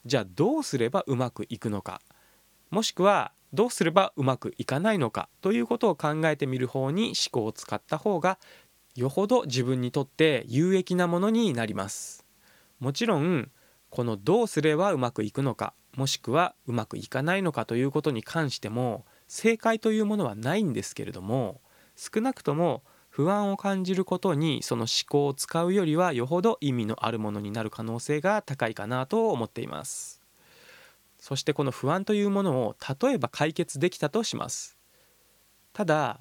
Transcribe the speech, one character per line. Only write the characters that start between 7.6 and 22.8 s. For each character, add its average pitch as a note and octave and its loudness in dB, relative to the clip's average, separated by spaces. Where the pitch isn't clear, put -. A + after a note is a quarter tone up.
っ G#2 -2
た - -4
方 G3+ 0
が、 F3+ 0
よ B2 0
ほ F#3+ 0
ど A#3+ 4
自 B2 -2
分 B2+ 0
に B2 -2
と D3 0
っ C3+ -4
て D#3 4
有 E3 2
益 F3+ 0
な F3+ 2
も F3 2
の G3+ 2
に A3 2
な A#2 0
り G#2+ -2
ま G2 -2
す。 - -12
も C3 -2
ち A#3 0
ろ G3+ 4
ん、 D#3 0
こ B2 -2
の A2+ 0
ど D#3+ 2
う G#3+ 0
す - -2
れ D3+ 4
ば F#3+ 2
う E3 0
ま B2 0
く A2 -2
い G#2 -4
く C3+ -2
の C3 0
か、 - -6
も C3+ -2
し - -2
く - -6
は E3+ 2
う B2 -4
ま A2+ -2
く - -10
い - -10
か C3 -2
な E3+ 0
い G3 -2
の E3+ 0
か A2+ -2
と A2+ -4
い B2 2
う C3+ 0
こ D3+ 0
と D#3 0
に A2+ -4
関 D#3 -2
し - -8
て G#2+ -8
も、 A#2 -4
正 A3+ 2
解 A3+ 2
と A3 0
い G#3+ 2
う G#3+ 2
も G#3+ 0
の F#3+ 0
は A2 -2
な A2+ -2
い A3 2
ん D3+ 0
で G#2 -2
す - -10
け G#2 -6
れ G2 -8
ど F2+ -10
も、 A2 -2
少 - -4
な B3+ 0
く - -12
と C#3+ 0
も D#3 0